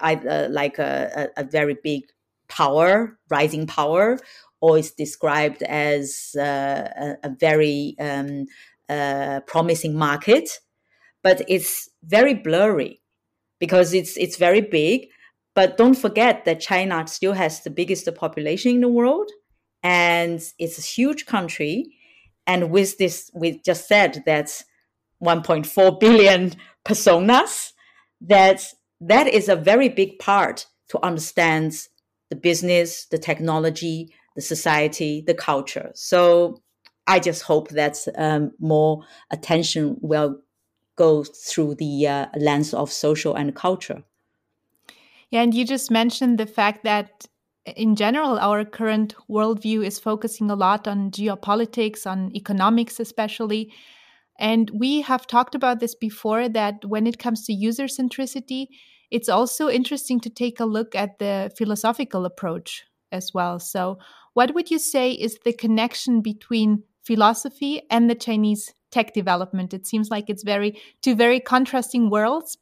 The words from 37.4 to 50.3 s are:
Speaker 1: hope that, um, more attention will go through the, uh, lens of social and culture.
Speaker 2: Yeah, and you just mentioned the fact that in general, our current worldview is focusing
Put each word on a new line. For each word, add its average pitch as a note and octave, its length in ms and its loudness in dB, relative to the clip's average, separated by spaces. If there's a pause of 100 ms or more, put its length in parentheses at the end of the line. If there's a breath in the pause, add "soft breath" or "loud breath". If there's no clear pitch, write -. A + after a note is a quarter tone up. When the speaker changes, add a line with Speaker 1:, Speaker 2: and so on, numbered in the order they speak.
Speaker 1:
hope D#3 260 0
that, D3 280 -2 (200)
um, D3+ 420 0
more D#3 440 2 (280 loud breath)
attention D#3+ 680 -2
will D3+ 380 0 (580)
go D#3 260 4
through D3 520 -4
the, D3 300 -2
uh, C#3 200 0 (120)
lens D3 360 0
of C#3+ 180 -4
social D3+ 420 -2
and C#3+ 220 -4
culture. - 480 -4 (1300 soft breath)
Speaker 2:
Yeah, A#3 120 0
and A#3+ 120 4
you B3 100 0
just C4 260 -4
mentioned A#3 480 2
the G#3+ 80 -2
fact G#3+ 380 -2
that G#3 440 -4 (480)
in A3 200 2
general, A#3+ 440 0
our G#3 260 0
current G#3+ 480 -2 (160)
worldview G#3+ 560 -2
is G3+ 140 -8
focusing G#3+ 500 -4